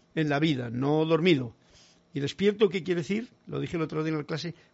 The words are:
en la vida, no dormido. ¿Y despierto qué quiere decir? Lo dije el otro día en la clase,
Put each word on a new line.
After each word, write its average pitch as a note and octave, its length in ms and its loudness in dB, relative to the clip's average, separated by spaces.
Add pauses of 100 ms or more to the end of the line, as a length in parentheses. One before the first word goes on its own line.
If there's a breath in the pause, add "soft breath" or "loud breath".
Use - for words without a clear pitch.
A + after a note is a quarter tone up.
(140 soft breath)
en D#3 140 2
la C#3+ 120 2
vida, C3 300 0
no C#3 340 2
dormido. D#3+ 500 2 (580 soft breath)
¿Y D3 60 -6
despierto G3+ 500 2
qué F#3 140 -4
quiere F3 200 -2
decir? A3 260 -4 (180)
Lo D3 140 -6
dije C#3+ 160 -6
el E3 60 -2
otro D#3 200 -4
día D#3+ 100 -2
en D#3 60 -2
la D3 60 -6
clase, D#3+ 320 -8 (180 soft breath)